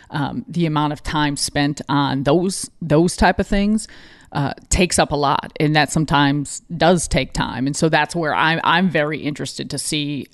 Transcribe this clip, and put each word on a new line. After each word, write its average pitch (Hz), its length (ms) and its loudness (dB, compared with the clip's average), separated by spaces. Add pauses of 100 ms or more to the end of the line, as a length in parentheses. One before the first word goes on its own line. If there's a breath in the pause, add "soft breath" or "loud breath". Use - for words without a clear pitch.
um, 135 380 -6
the 165 180 -2
amount 151 260 0
of 151 100 -8
time 147 360 -2
spent 143 500 -2
on 139 360 0
those, 175 460 0 (120)
those 170 340 2
type 185 240 4
of 196 80 -2
things, 208 400 0 (440 loud breath)
uh, 139 220 -2 (160)
takes 185 300 2
up 156 120 2
a 151 40 -2
lot. 143 440 0
And 151 160 2
that 147 160 2
sometimes 143 680 0 (180)
does 165 300 4
take 135 260 -2
time. - 320 -4
And 143 100 -2
so 160 140 2
that's 151 260 0
where 156 200 -2
I'm, 160 280 2
I'm 175 240 4
very 156 320 0
interested 143 520 -8
to 147 80 -6
see, 147 540 -4